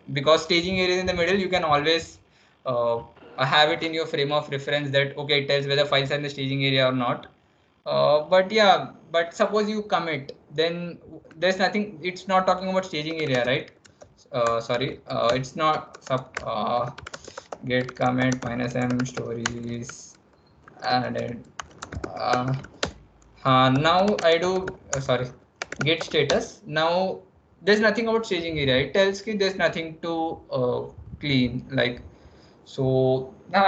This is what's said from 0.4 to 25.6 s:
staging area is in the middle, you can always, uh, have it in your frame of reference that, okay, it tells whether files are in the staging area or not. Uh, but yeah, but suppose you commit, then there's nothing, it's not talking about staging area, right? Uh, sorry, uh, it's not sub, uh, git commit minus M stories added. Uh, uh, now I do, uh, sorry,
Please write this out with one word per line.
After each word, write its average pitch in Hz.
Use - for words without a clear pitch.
staging 180
area 180
is 185
in 185
the 180
middle, 175
you 185
can 180
always, 156
uh, 117
have 151
it 160
in 160
your 160
frame 147
of 147
reference 143
that, 139
okay, 147
it 135
tells 143
whether 139
files 135
are 147
in 147
the 143
staging 139
area 135
or 127
not. 123
Uh, 143
but 185
yeah, 185
but 170
suppose 208
you 214
commit, 165
then 170
there's 180
nothing, 190
it's 180
not 185
talking 185
about 190
staging 160
area, 131
right? 139
Uh, 117
sorry, 123
uh, 120
it's 131
not 156
sub, 131
uh, 120
git 127
commit 127
minus 123
M 123
stories 117
added. 120
Uh, 123
uh, 131
now 170
I 165
do, 185
uh, 135
sorry, 127